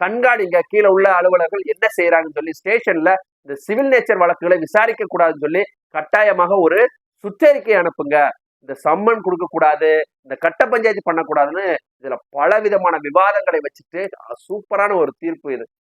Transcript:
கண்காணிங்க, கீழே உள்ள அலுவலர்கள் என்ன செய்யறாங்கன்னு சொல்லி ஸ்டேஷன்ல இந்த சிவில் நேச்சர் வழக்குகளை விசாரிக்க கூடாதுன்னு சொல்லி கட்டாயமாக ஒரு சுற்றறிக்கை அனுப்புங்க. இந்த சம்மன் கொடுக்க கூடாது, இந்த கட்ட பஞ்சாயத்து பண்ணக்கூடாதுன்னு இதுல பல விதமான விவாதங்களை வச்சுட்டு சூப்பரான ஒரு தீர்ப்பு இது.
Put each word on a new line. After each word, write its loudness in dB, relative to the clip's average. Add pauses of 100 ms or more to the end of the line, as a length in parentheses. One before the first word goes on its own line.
கண்காணிங்க, 0
கீழே 2
உள்ள 4
அலுவலர்கள் 0
என்ன -4 (140)
செய்யறாங்கன்னு 0
சொல்லி -8
ஸ்டேஷன்ல 0 (280)
இந்த -12
சிவில் -2
நேச்சர் 0
வழக்குகளை 2
விசாரிக்க -2
கூடாதுன்னு -2
சொல்லி -2 (260)
கட்டாயமாக 0
ஒரு 4 (360)
சுற்றறிக்கை 2
அனுப்புங்க. 0 (320)
இந்த -14
சம்மன் 0
கொடுக்க -4
கூடாது, 2 (200)
இந்த -12
கட்ட 0
பஞ்சாயத்து -2
பண்ணக்கூடாதுன்னு -2 (280)
இதுல -8 (160)
பல 0
விதமான 0
விவாதங்களை 0
வச்சுட்டு -10 (280)
சூப்பரான -4
ஒரு 0
தீர்ப்பு -8
இது. -8 (220)